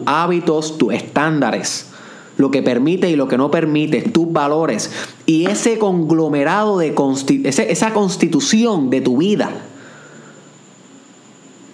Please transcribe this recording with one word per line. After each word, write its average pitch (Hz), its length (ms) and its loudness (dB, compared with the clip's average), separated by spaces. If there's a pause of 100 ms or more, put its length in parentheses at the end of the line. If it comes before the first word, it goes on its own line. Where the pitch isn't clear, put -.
hábitos, 160 720 0
tus 113 120 -2
estándares, 123 1000 -2 (460)
lo 139 120 2
que 135 140 0
permite 160 480 0
y 156 40 0
lo 135 120 0
que 123 100 0
no 143 140 0
permite, 151 500 0
tus 165 320 0
valores. 151 560 -2 (380)
Y 160 180 2
ese 208 320 0
conglomerado 170 1000 0
de 156 160 0
consti-, 135 500 0
ese, 151 260 0
esa 220 220 0
constitución 180 960 2
de 127 120 0
tu 127 160 0
vida 180 340 0 (2250)